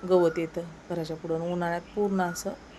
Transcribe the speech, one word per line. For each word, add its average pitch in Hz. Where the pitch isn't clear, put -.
गवत 175
येतं 165
घराच्या 165
पुढं. 165
उन्हाळ्यात 175
पूर्ण 196
असं 175